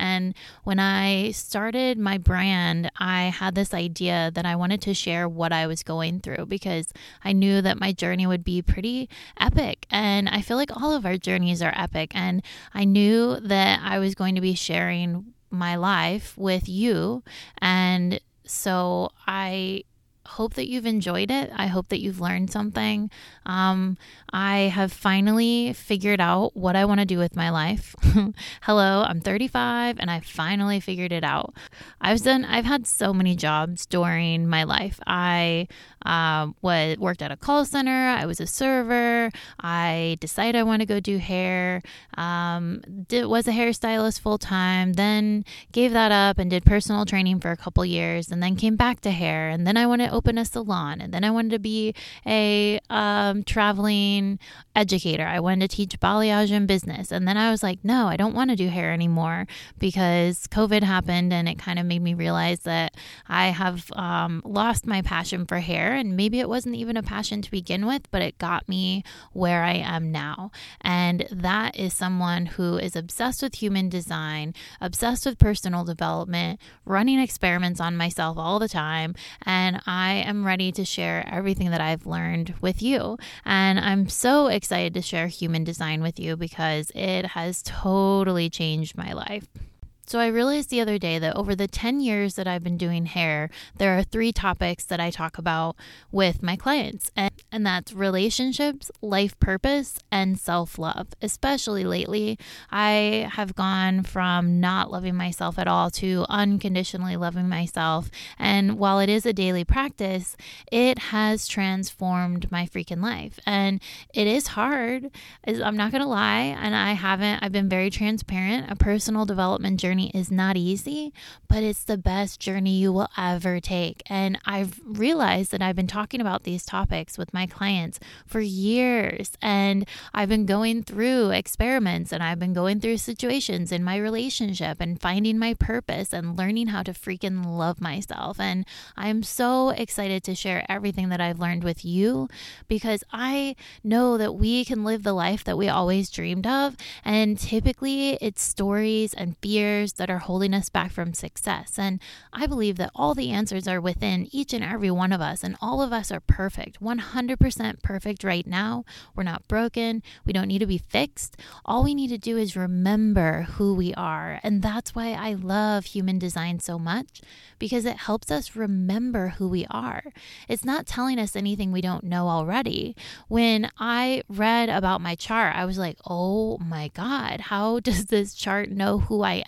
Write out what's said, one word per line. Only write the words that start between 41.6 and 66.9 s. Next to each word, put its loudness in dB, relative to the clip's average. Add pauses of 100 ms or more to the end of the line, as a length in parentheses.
Um, -2 (260)
did, 0
was 2
a 2
hairstylist 0
full 0
time, 2
then 2 (280)
gave 4
that 6
up 6
and 2
did 2
personal 4
training 2
for -2
a -2
couple 0
years -2
and -4
then 0
came 2
back 2
to -2
hair. 0
And 0
then 4
I 4
wanna 2
open 2
a 0
salon. -4
And -8
then 0
I 4
wanted 2
to 0
be -2 (300)
a, 4 (120)
um, 2
traveling 2 (380)
educator. 2
I 0
wanted 2
to -8
teach -4
balayage 4
and 2
business. -2
And 0
then 2
I 4
was 0
like, 0
"No, 4
I 2
don't 2
wanna 2
do 2
hair 0
anymore," 0 (320)
because 2
covid 4
happened 2
and 2
it -4
kind -4
of -2
made 0
me 2
realize 0
that -2 (320)
I 2
have, -2
um, -2
lost 0
my 0
passion -2
for -2
hair, 0
and 0
maybe 2
it 0
wasn't -2
even -4